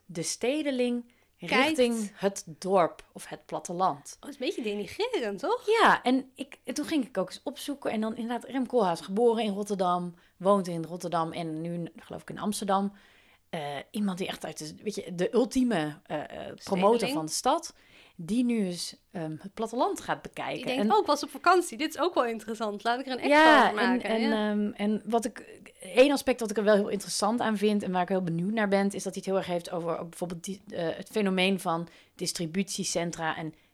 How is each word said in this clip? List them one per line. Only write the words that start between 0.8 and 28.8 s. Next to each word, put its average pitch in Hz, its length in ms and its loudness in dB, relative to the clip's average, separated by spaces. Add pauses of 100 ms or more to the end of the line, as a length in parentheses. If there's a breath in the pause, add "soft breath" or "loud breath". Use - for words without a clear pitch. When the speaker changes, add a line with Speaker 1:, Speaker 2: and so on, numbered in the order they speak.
Speaker 2:
Kijkt. 175 160 -4 (260)
Speaker 1:
richting 226 360 2
het 196 320 -2
dorp 175 560 0 (100)
of - 140 -14
het - 180 -14
platteland. 165 680 -2
Speaker 2:
Oh, - 60 -20
dat 254 80 -16
is 285 100 -14
een 247 60 -4
beetje 320 160 -4
denigrerend, 214 800 -4
toch? 440 240 -2 (180)
Speaker 1:
Ja, 226 220 6
en 262 320 0
ik, - 280 -14
en 254 100 -10
toen 294 120 -4
ging 269 220 0
ik - 100 -8
ook 185 120 -2
eens - 140 -16
opzoeken. 269 480 -6
En 214 100 -2
dan 220 140 -2
inderdaad, 233 360 -6
Rem 254 160 -2
Koolhaas, 185 340 2
geboren 226 420 2
in 214 100 0
Rotterdam, 180 600 0 (240 soft breath)
woont 190 300 4
in 170 180 -4
Rotterdam 170 480 -2
en 160 280 -6
nu, 170 340 -6
geloof - 260 -14
ik, - 80 -18
in 160 100 -12
Amsterdam. 196 540 0 (560 soft breath)
Eh, 143 260 -6 (160)
iemand 202 260 -2
die 180 100 -4
echt - 180 -8
uit 156 120 -10
de, 156 260 -12
weet 208 120 -4
je, - 200 -8
de 175 180 0
ultieme, 226 680 2
eh, 156 160 -6 (280)
eh, - 160 -14
promotor 190 320 4
Speaker 2:
Stedeling. 220 220 0
Speaker 1:
van - 80 -2
de 156 60 -6
stad, 320 420 0 (420 soft breath)
die 196 280 -2
nu 233 220 2
eens, 175 300 -6 (160)
ehm, 156 280 -6
het - 140 -16
platteland 254 480 -2
gaat 156 200 -4
bekijken. 139 380 -8
Speaker 2:
Ik - 60 -8
denk, 254 140 -2
Speaker 1:
En 208 120 2
Speaker 2:
"Oh, 427 80 6
ik 381 60 2
was 294 180 0
op 285 60 -8
vakantie, 349 480 2
dit 302 180 -2
is - 60 -6
ook 349 120 0
wel 254 120 2
interessant. 220 580 -6
Laat 240 160 0
ik 269 60 -8
er 262 60 -6
een 254 60 -4
expo - 160 0
Speaker 1:
ja, 302 320 10
Speaker 2:
van 202 100 2
maken." 233 340 2
Speaker 1:
en, 226 60 0
en, 226 140 0
Speaker 2:
Ja. 214 220 0
Speaker 1:
ehm, 208 200 0
en 208 340 0
wat 220 200 0
ik, 214 140 -6 (420)
één 240 300 6
aspect 262 280 0
wat 220 100 -2
ik 208 80 -2
er 214 60 0
wel 208 120 8
heel 202 120 4
interessant 208 520 -2
aan 220 180 0
vind 208 260 2
en 185 80 -4
waar 180 100 2
ik 175 80 0
heel 190 140 2
benieuwd 170 300 -2
naar 214 140 0
ben, 196 180 4